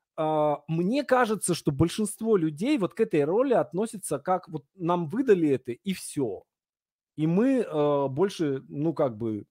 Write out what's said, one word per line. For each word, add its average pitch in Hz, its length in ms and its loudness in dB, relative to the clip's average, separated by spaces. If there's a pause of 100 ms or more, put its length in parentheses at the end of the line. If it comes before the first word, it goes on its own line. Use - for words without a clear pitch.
(180)
А, 156 500 0
мне 180 360 0
кажется, 220 520 2
что - 160 -2
большинство 202 680 0
людей 165 420 0
вот 175 160 -2
к 220 60 0
этой 160 240 2
роли 233 280 2
относятся 175 640 -2
как 185 300 -4
вот 151 160 -10 (100)
нам 175 320 -2
выдали 190 420 4
это 123 240 0
и 190 200 -6
всё. 113 500 -6 (720)
И 156 100 0
мы, 240 340 2
э, 147 480 0
больше, 143 600 -2
ну, 151 240 -2
как 123 240 -2
бы 110 340 -4